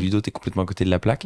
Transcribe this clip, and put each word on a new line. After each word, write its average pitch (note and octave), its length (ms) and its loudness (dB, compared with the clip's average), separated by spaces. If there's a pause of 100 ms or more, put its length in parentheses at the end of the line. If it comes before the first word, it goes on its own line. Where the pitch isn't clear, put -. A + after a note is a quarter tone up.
Ludo, F#2+ 200 2
t'es A2+ 100 -4
complètement - 320 -4
à - 20 2
côté F#2 180 -4
de F#2 60 2
la F2+ 100 4
plaque. A2 260 0